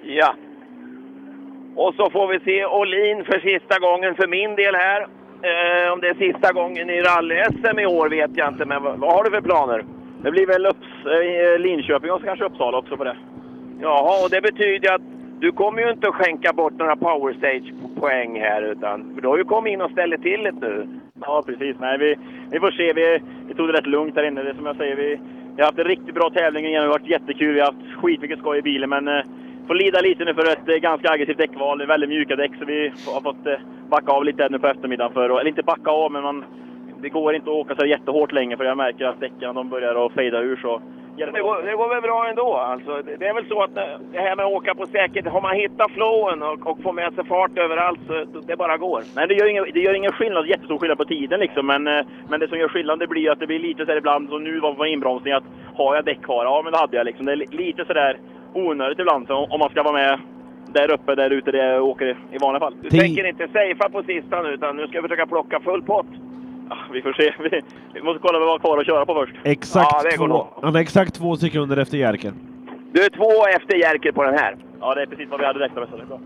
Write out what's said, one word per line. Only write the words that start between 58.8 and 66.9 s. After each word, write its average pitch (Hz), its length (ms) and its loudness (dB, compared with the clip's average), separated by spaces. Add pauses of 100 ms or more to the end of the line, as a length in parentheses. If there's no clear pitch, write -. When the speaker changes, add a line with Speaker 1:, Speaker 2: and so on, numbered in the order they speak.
Speaker 2:
ibland, 147 280 2
så 139 80 0
om, 143 160 -2
om 151 80 -2
man 147 100 4
ska 151 140 0
vara 151 100 2
med 139 260 4 (480)
där 147 240 4
uppe, 139 240 2
där 135 140 2
ute, 135 220 0
där 135 220 2
jag 131 100 2
åker 135 220 0
i, 127 300 -6
i - 20 -8
vanliga 139 220 2
fall. 139 220 -2
Speaker 1:
Du - 80 -10
Speaker 3:
Ti- 165 100 6
Speaker 1:
tänker 185 280 2
inte 170 200 -4
safea 202 420 0
på 196 140 -6
sista 175 380 -4
nu, 156 80 -4
utan 143 280 -4
nu 151 100 -6
ska 127 100 -12
jag 165 60 -4
försöka 165 220 -2
plocka 160 340 -2
full 175 240 -2
pott. 190 220 0 (640)
Speaker 2:
Ja, 120 80 -10 (160)